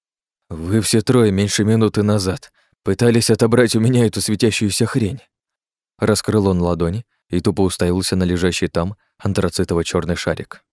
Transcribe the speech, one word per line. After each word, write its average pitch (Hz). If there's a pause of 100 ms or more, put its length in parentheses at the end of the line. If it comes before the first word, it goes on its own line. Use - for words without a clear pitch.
(480)
"Вы 85
все 110
трое 117
меньше 101
минуты 110
назад 101 (300)
пытались 117
отобрать 117
у 113
меня 120
эту 104
светящуюся 107
хрень". 110 (800)
Раскрыл 104
он 90
ладони 87 (220)
и 90
тупо 98
уставился 92
на 92
лежащий 90
там 90 (260)
антрацитово-чёрный 87
шарик. -